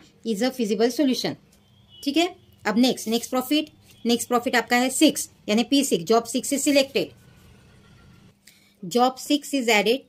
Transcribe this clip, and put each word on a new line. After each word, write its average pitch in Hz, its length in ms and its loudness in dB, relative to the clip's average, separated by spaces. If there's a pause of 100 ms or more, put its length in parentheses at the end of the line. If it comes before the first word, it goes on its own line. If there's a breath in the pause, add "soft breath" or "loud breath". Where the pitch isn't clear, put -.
(260 loud breath)
is 220 160 -2
a 254 80 0
feasible 226 420 0
solution, 254 420 0 (680)
ठीक 285 140 -4
है। 339 120 2 (360)
अब 208 140 0
next, 247 300 2
next 233 220 -4
profit, 294 400 -2 (340 soft breath)
Next 233 240 0
profit 240 280 0
आपका 220 200 0
है 254 140 0
सिक्स, - 380 2 (200)
यानी 214 140 2
पी 277 220 2
six, 175 200 -2
job 226 240 2
six - 240 -4
is 277 140 -2
selected। 277 400 2 (1800 soft breath)
Job 240 380 0
six 285 340 -2
is 240 160 0
added 214 380 2